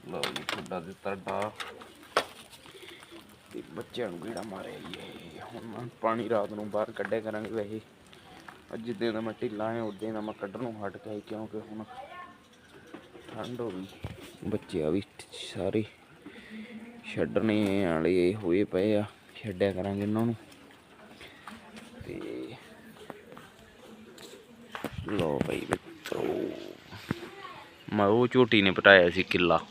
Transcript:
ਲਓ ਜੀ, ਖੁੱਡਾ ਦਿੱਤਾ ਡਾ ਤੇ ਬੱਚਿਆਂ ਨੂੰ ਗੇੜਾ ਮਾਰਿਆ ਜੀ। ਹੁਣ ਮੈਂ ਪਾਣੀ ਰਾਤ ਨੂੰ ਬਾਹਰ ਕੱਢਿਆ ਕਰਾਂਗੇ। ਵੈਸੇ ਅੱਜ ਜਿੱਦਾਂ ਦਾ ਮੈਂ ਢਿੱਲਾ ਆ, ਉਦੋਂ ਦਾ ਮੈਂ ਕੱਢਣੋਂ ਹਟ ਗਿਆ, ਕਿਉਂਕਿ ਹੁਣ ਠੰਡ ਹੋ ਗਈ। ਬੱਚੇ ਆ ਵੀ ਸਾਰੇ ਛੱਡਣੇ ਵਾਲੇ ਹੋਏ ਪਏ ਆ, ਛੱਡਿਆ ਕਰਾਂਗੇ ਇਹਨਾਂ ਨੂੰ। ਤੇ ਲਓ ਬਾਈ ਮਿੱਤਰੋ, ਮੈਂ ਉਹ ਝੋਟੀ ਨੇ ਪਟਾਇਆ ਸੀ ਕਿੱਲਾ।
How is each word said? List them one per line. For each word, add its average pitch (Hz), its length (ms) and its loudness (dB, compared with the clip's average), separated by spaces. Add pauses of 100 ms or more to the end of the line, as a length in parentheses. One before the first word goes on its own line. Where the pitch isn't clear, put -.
(120)
ਲਓ 85 100 -4
ਜੀ, - 220 -4 (100)
ਖੁੱਡਾ 90 260 -6
ਦਿੱਤਾ 95 360 -8
ਡਾ 98 360 -4 (2000)
ਤੇ - 100 -10 (100)
ਬੱਚਿਆਂ 113 360 -6
ਨੂੰ 85 140 -8
ਗੇੜਾ 92 180 -6
ਮਾਰਿਆ 98 380 -10
ਜੀ। 85 600 -14 (140)
ਹੁਣ 113 120 -12
ਮੈਂ 117 220 -10 (140)
ਪਾਣੀ 113 280 0
ਰਾਤ 104 240 2
ਨੂੰ 107 160 -6
ਬਾਹਰ 107 220 0
ਕੱਢਿਆ 107 300 -2
ਕਰਾਂਗੇ। 107 280 -6
ਵੈਸੇ 107 300 -4 (960)
ਅੱਜ 113 80 -8
ਜਿੱਦਾਂ 113 320 -2
ਦਾ 110 80 -2
ਮੈਂ 110 200 -4
ਢਿੱਲਾ 110 280 -2 (100)
ਆ, - 40 -2
ਉਦੋਂ 107 300 -6
ਦਾ 107 80 -4
ਮੈਂ 107 120 -6
ਕੱਢਣੋਂ 107 400 -6 (120)
ਹਟ 98 200 -6
ਗਿਆ, 107 220 -6
ਕਿਉਂਕਿ 107 320 -8
ਹੁਣ 107 240 -10 (1500)
ਠੰਡ 117 280 -8
ਹੋ 117 100 -2
ਗਈ। 92 160 -8 (600)
ਬੱਚੇ 92 340 -2
ਆ 76 60 2
ਵੀ 98 120 2 (300)
ਸਾਰੇ 101 520 -2 (1300)
ਛੱਡਣੇ 101 720 2
ਵਾਲੇ 87 500 4
ਹੋਏ 98 280 4
ਪਏ 101 320 2
ਆ, 104 80 4 (320)
ਛੱਡਿਆ 98 380 0
ਕਰਾਂਗੇ 98 280 -2
ਇਹਨਾਂ 107 240 2
ਨੂੰ। 117 100 0 (1700)
ਤੇ 120 140 -8 (3000)
ਲਓ 82 400 2
ਬਾਈ - 220 -2
ਮਿੱਤਰੋ, - 540 -6 (1700)
ਮੈਂ 104 120 6
ਉਹ 120 220 8
ਝੋਟੀ 120 340 8
ਨੇ 95 100 8
ਪਟਾਇਆ 90 380 12
ਸੀ 90 140 2
ਕਿੱਲਾ। 85 360 6 (120)